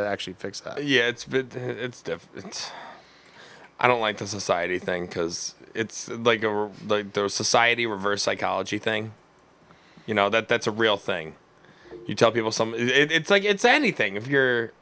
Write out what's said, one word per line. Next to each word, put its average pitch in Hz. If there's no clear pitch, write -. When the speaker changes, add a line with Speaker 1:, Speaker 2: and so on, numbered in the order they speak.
Speaker 1:
actually 95
fix -
that. 143
Speaker 2:
Yeah, 123
it's 117
been, 131
it's 123
diff-, -
it's, -
I 127
don't 123
like 107
the 104
society 90
thing 90
'cause 87
it's -
like 117
a 107
re-, 101
like 104
the 101
society 117
reverse 101
psychology 95
thing. 110
You 110
know, 101
that, 110
that's 117
a 113
real 107
thing. 82
You -
tell 113
people 113
some, 113
it, 127
it's 160
like, 202
it's 202
anything. 220
If 110
you're, 127